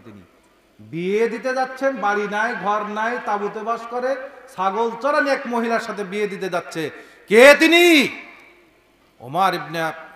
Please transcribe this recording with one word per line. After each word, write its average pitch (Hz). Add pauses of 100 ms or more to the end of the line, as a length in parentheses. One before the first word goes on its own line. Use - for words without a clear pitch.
তিনি। 104 (580)
বিয়ে 180
দিতে 254
যাচ্ছেন, 262
বাড়ি 202
নাই, 214
ঘর 208
নাই, 214
তাঁবুতে 208
বাস 226
করে, 247 (400)
ছাগল 196 (100)
চড়ানি 294
এক 262
মহিলার 233
সাথে 208
বিয়ে 202
দিতে 185
যাচ্ছে। 165 (380)
কে 262
তিনি? 320 (1120)
ওমর 170
ইবনে, 160 (240)